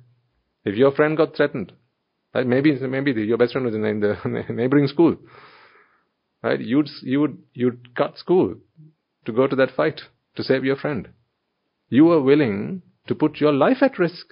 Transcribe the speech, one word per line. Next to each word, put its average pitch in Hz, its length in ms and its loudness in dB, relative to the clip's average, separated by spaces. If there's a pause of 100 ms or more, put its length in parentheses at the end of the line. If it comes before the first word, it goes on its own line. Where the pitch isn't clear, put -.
(640)
if 101 120 -4
your 135 160 4
friend 151 240 0
got 151 180 0
threatened, 143 380 -2 (600)
right? 123 120 -2
Maybe, 135 320 2
maybe 135 340 -4
the, 110 100 -4
your 113 160 0
best 120 140 2
friend 131 140 -4
was 110 80 -4
in 107 80 -4
the, 107 60 -2
in 107 120 -4
the 107 480 -4
<laughs> 117 40 -8
neighboring 131 340 2
school, 139 300 2 (1300)
right? 135 180 -2
You'd, 139 300 -2 (120)
you 131 180 -2
would, 147 180 -4 (160)
you'd 123 420 -6
cut 147 220 -4
school 165 380 0 (680)
to 120 80 -8
go 127 140 2
to 139 100 -4
that 127 180 0
fight 151 280 -2 (340)
to 113 80 -8
save 131 200 0
your 135 120 0
friend. 143 320 -8 (800)
You 127 160 6
were 165 160 6
willing 139 640 0 (240)
to 120 80 -6
put 151 260 -2
your 147 120 4
life 165 300 2
at - 160 0
risk 175 340 -4